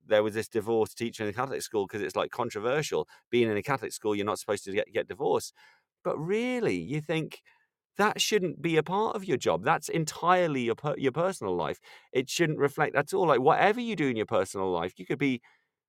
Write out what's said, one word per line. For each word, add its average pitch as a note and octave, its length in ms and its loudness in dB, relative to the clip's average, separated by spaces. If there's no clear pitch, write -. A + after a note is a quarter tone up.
there G#2+ 160 4
was G#2+ 120 -2
this A2 140 -4
divorced A2 480 0
teacher A2+ 280 -6
in G#2 40 -2
a G2+ 40 -4
Catholic B2 300 -6
school G2+ 260 -2
'cause G#2+ 120 -8
it's, D#2+ 160 -6
like, E2+ 140 0
controversial. A#2 800 -2
Being A#2 220 4
in G#2 60 0
a G2+ 60 -2
Catholic B2 300 -4
school, G#2+ 220 -4
you're G2+ 100 -2
not G2+ 140 -2
supposed - 280 -4
to G2 60 -8
get, G2 200 -2
get G#2+ 160 -2
divorced. B2 440 -2
But F3 120 -2
really, G#3 600 -2
you A2 240 -4
think D#3+ 420 -6
that G#3 220 2
shouldn't F3+ 420 0
be D#3+ 140 0
a D3+ 60 6
part G3 340 0
of F#3+ 80 -8
your D#3 120 2
job. - 280 0
That's C#3 240 0
entirely E3 720 2
your A2+ 140 0
per-, D3 200 -4
your C3+ 160 0
personal D#3 440 -2
life. D#2 240 -2
It C3+ 180 -2
shouldn't D#3+ 300 0
reflect C#3+ 340 2
at D3 180 2
all. F#3+ 140 2
Like, C3 140 6
whatever F3+ 400 6
you A#3 160 -4
do D3+ 120 0
in A#2+ 80 0
your G#2+ 100 0
personal F#2+ 440 0
life, F2 280 -2
you F#2 60 -16
could D3+ 140 -4
be, C3+ 240 0